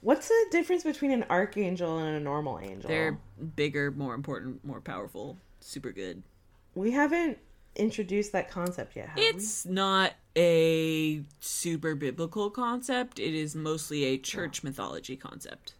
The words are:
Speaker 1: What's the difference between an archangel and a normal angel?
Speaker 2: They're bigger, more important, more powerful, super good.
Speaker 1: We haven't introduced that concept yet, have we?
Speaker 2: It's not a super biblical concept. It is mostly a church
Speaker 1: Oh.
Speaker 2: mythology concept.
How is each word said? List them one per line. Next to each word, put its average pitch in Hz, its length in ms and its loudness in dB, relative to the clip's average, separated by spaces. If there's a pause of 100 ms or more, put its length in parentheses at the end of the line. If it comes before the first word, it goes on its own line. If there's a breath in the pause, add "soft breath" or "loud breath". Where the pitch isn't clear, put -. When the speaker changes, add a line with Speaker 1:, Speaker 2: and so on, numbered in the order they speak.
Speaker 1:
What's 269 280 4
the 453 220 8
difference 339 320 4
between 294 300 0
an 240 180 2
archangel 180 680 2
and 156 180 0
a 147 40 -2
normal 143 380 -2
angel? 98 300 -10
Speaker 2:
They're 160 300 0 (360)
bigger, 143 380 0
more 139 220 -4
important, 127 500 -6
more 135 160 -8
powerful, 101 580 -8 (220)
super 123 320 -10
good. 92 300 -8 (520)
Speaker 1:
We 196 160 0
haven't 294 480 2 (380)
introduced 208 560 0
that 185 180 -2
concept 180 460 -6
yet, - 140 -10
have 156 80 -8
we? 403 60 4
Speaker 2:
It's 214 400 0
not 190 500 4 (220)
a 160 880 4 (160)
super 160 560 -2
biblical 165 560 -2
concept. 247 720 -2
It 160 140 0
is 151 200 -2
mostly 156 500 -2
a 131 140 2
church 170 460 -6
Speaker 1:
Oh. - 20 -4
Speaker 2:
mythology 90 500 -8
concept. - 640 -14